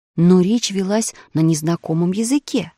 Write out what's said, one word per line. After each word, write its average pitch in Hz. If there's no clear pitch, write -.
но 175
речь 208
велась 196
на 151
незнакомом 165
языке. 226